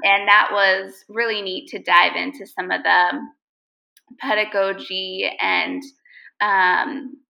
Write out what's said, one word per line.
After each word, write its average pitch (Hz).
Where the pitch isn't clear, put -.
and 202
that 208
was 190
really 220
neat 185
to 190
dive 175
into 185
some 185
of 180
the 180
pedagogy 190
and, 185
um, 190